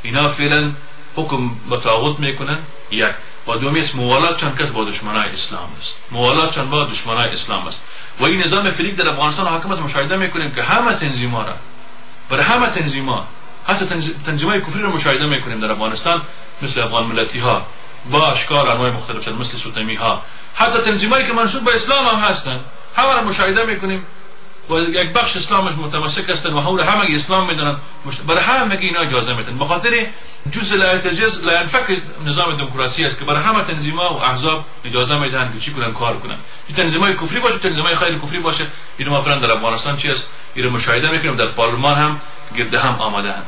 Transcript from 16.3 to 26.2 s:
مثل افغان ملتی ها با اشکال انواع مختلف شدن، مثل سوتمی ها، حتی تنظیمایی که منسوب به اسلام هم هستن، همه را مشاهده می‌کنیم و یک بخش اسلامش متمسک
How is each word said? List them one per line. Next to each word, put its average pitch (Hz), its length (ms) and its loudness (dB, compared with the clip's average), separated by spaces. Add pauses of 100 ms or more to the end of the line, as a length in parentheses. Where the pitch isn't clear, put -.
مثل 127 200 -2
افغان 113 220 0
ملتی 113 360 0
ها 113 260 2 (460)
با 151 200 4
اشکال 143 360 2
انواع 123 220 2
مختلف 117 360 -4
شدن، 110 100 -4
مثل 123 220 -2
سوتمی 110 380 -4
ها، 110 260 0 (340)
حتی 233 240 4
تنظیمایی 220 480 4
که 233 60 0
منسوب 226 320 2
به 233 100 4
اسلام 277 300 2
هم 226 140 2
هستن، 190 400 0 (360)
همه 262 180 4
را 233 100 2
مشاهده 196 400 2
می‌کنیم 190 420 -2 (640)
و 160 100 2
یک 170 340 0
بخش 233 220 2
اسلامش 190 380 2
متمسک 151 560 -2